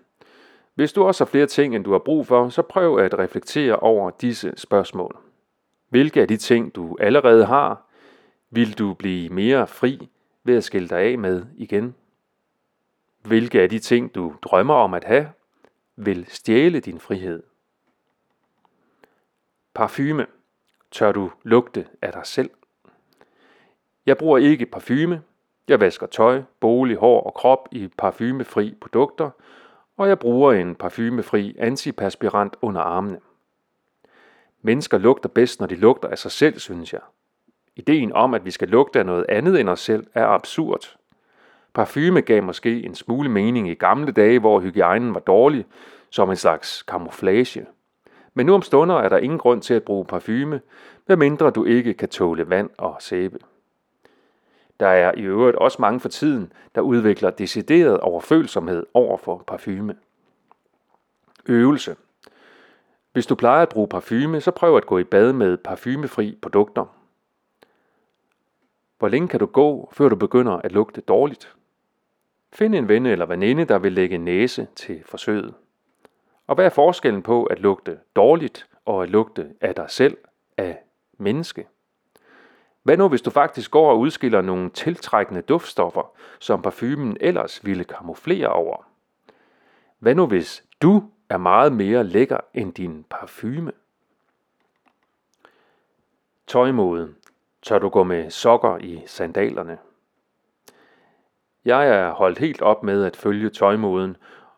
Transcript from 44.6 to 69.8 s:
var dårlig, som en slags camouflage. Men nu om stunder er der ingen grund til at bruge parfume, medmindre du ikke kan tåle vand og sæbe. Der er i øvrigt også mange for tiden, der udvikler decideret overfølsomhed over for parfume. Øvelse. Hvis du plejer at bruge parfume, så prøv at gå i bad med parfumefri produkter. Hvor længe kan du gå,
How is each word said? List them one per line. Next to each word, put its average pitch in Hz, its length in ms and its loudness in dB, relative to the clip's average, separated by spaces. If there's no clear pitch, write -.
var - 60 -6
dårlig, 117 460 4
som 95 200 0
en 95 60 -2
slags - 520 -2
camouflage. 95 800 -4
Men 131 120 -2
nu 185 80 6
om 196 80 4
stunder 165 340 2
er 107 140 2
der 92 80 4
ingen 151 220 -2
grund 120 220 2
til - 120 -4
at 110 100 0
bruge 98 220 -4
parfume, 127 560 -6
medmindre 151 420 2
du 110 140 -2
ikke 117 300 2
kan - 160 -8
tåle 85 400 -4
vand 98 280 -2
og 90 220 -8
sæbe. 92 400 -8
Der 101 80 2
er 92 300 4
i 113 40 -8
øvrigt 104 360 2
også 127 240 0
mange 113 180 0
for - 100 -10
tiden, 135 440 -4
der 117 60 0
udvikler 107 480 2
decideret 110 720 2
overfølsomhed 87 920 -2
over 120 240 2
for 90 300 -10
parfume. 98 480 -10
Øvelse. 127 500 2
Hvis 123 120 -2
du 127 100 0
plejer 127 260 4
at 165 80 2
bruge 104 180 -2
parfume, 139 540 -4
så 180 100 0
prøv 165 260 2
at - 80 2
gå 92 120 0
i 90 60 0
bad 110 300 4
med 95 240 0
parfumefri 123 840 -8
produkter. 120 440 0
Hvor 107 80 0
længe 147 200 0
kan - 120 -4
du 104 60 2
gå, 143 460 0